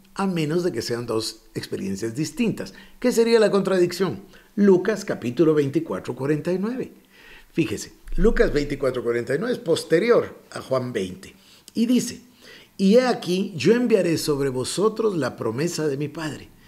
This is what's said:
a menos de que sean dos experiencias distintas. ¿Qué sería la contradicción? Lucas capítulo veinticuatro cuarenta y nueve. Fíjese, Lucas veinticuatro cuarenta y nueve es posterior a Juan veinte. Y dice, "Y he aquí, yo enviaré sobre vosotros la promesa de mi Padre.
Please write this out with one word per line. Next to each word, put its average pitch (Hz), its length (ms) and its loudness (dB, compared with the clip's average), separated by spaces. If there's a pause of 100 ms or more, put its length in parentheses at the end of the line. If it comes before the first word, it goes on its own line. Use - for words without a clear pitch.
(140)
a 196 120 -2
menos 170 380 0
de 175 80 0
que 113 100 -4
sean 120 240 -4
dos 113 360 -4 (120)
experiencias 98 600 -6
distintas. 160 580 -4 (280)
¿Qué 247 100 2
sería 226 300 4
la 208 100 4
contradicción? 185 720 0 (320)
Lucas 202 480 4
capítulo 151 500 2
veinticuatro 135 600 -2
cuarenta 147 380 -2
y 185 60 -2
nueve. 233 340 -6 (580)
Fíjese, 110 420 -4 (220)
Lucas 208 360 4
veinticuatro 131 520 -2
cuarenta 120 320 0
y - 20 0
nueve 233 160 -2
es - 60 -6
posterior 165 800 0 (100)
a - 100 -12
Juan 123 320 -4
veinte. 95 440 -8 (400)
Y 226 100 2
dice, 240 360 0 (560)
"Y 196 180 6
he 254 100 6
aquí, 196 500 -2
yo 156 200 4
enviaré 202 420 2
sobre 139 320 -2
vosotros 196 680 -2
la 127 200 -2
promesa 151 520 -4
de 139 80 -4
mi 147 120 -6
Padre. 156 420 -10 (180)